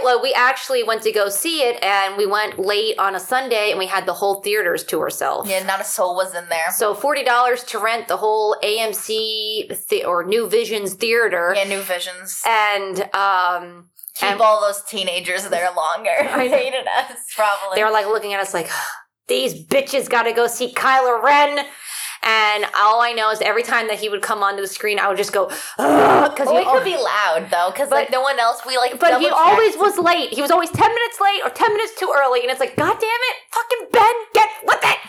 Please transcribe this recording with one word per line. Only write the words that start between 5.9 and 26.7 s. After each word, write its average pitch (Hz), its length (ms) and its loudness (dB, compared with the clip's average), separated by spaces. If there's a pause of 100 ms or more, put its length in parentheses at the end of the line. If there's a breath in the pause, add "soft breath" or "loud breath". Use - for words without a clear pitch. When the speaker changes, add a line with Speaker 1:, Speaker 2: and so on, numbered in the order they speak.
Speaker 2:
was 185 180 -2
in 170 160 -8
there. 165 200 -2
Speaker 1:
So 208 240 -2
forty 277 300 -2
dollars 247 400 2
to - 140 -8
rent 220 300 -2
the 180 100 -2
whole 214 440 0
A 208 180 0
M 220 120 -4
C 220 800 -6 (180)
th-, 208 160 -2
or 175 200 -2
New 208 260 -2
Visions 202 440 -2
theater. 196 600 0
Speaker 2:
Yeah, 196 80 2
New 196 160 -4
Visions. 185 640 -8
Speaker 1:
And, 202 680 0
um, 180 760 -2 (280)
Speaker 2:
Keep 196 160 0
Speaker 1:
and 202 100 -2
Speaker 2:
all 214 180 6
those 202 220 -2
teenagers 185 680 -6
there 180 260 -2
longer. 165 400 -2
<laughs> - 60 2
Speaker 1:
I 294 260 0
know. 269 100 2
Speaker 2:
Hated 262 300 -2
us, - 260 -2 (220)
probably. 202 420 0
Speaker 1:
They 214 80 2
were, 220 60 2
like, 214 160 2
looking 208 280 -2
at 196 60 -2
us 190 120 -6
like, 165 160 -4 (300 loud breath)
<gasps> - 300 -16
"These 247 380 -2
bitches 269 440 0
gotta 233 240 2
go 233 120 2
see 247 280 -4
Kylo 254 480 2
Ren." 285 420 4 (640 loud breath)
And 214 380 2 (100)
all 214 280 4
I 240 100 0
know 220 200 0
is 208 100 -4
every 208 200 0
time 233 260 -2
that 208 120 -2
he 214 80 -2
would 202 140 -4
come 208 200 -4
onto 196 200 0
the 196 40 -4
screen, 208 320 -4
I 190 100 2
would 190 100 0
just 202 160 -2
go, 190 160 0 (280 loud breath)
"Ugh," 294 560 4
'cause 277 120 -2
Speaker 2:
Well, 294 100 4
Speaker 1:
he 330 40 4
Speaker 2:
we 381 40 2
could 523 140 4